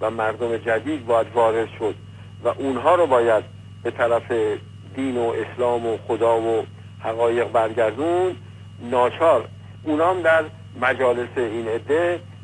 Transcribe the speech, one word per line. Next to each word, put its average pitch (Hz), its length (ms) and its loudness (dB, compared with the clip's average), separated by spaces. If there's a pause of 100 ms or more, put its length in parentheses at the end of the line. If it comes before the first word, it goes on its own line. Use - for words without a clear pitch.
و 107 80 0
مردم 113 480 -2
جدید 113 480 -2
باید 113 280 2
وارد 113 360 2 (100)
شد 104 160 -2 (480)
و 120 40 -2
اونها 135 480 2
رو 175 120 4
باید 117 360 4 (400)
به 120 80 -2
طرف 117 400 0 (640)
دین 135 220 -4
و 117 180 0
اسلام 117 500 0
و 113 120 0 (100)
خدا 117 340 4
و 113 240 0 (340)
حقایق 117 520 0
برگردون، 117 840 2 (460)
ناچار 123 640 2 (360)
اونام 165 380 0
در 160 220 4 (380)
مجالس 123 560 0
این 117 300 -4
عده 160 520 0 (240)